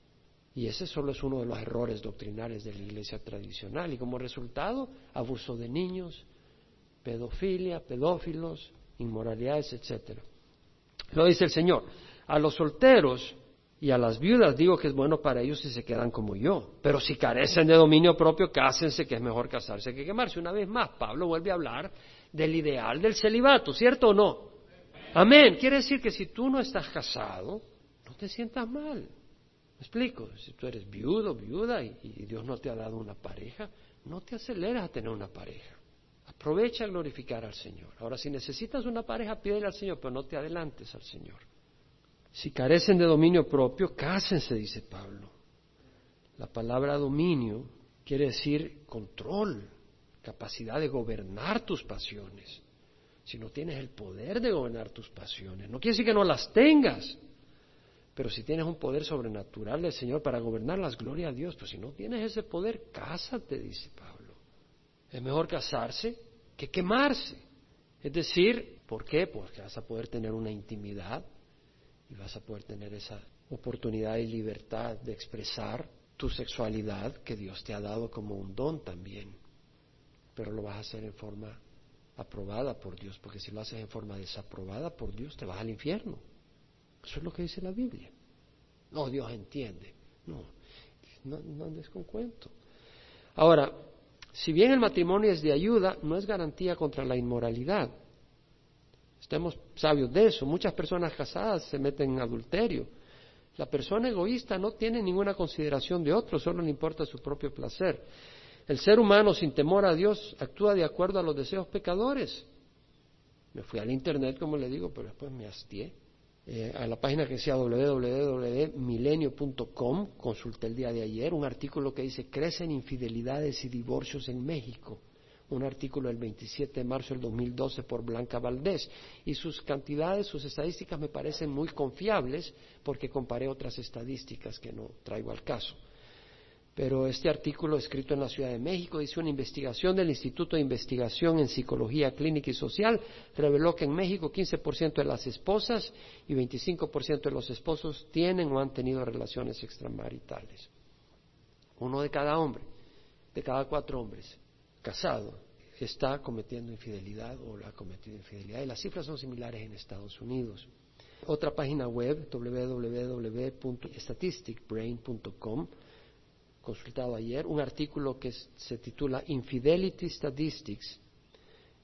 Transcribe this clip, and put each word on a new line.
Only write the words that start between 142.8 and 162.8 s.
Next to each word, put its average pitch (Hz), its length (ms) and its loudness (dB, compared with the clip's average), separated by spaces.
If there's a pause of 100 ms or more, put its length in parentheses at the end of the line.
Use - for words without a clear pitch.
reveló 147 400 4
que 165 80 -4
en 143 80 2
México 175 400 0
quince 180 280 -2
por 147 160 -4
ciento 151 260 0
de 139 60 0
las 127 200 -4
esposas 202 640 -2 (360)
y 147 80 -2
veinticinco 147 540 -2
por 143 140 -4
ciento 147 240 -2
de 139 80 0
los 127 140 -6
esposos 151 640 -6
tienen 175 380 2
o 135 100 2
han 135 120 0
tenido 127 320 -2
relaciones 120 580 -6
extramaritales". - 1080 -12 (1080)
Uno 127 220 -4
de 147 80 -2
cada 147 280 0
hombre, 156 260 -2 (720)
de - 80 -6
cada 135 220 -2
cuatro 143 340 -4
hombres 101 380 -12 (440)
casado 110 520 -4 (440)
está 135 440 -4
cometiendo 117 500 -10
infidelidad 110 680 -12
o 107 240 -14
ha 104 80 -16
cometido 101 420 -14
infidelidad. 101 460 -14
Y 139 60 -6
las 120 120 -8
cifras 185 260 -8
son 147 120 -10
similares 120 460 -10
en 107 100 -14
Estados 101 480 -16
Unidos. 117 440 -6 (600)
Otra 151 260 0
página 139 360 -2
web, 123 400 -2
w 123 380 -4
w 123 380 -4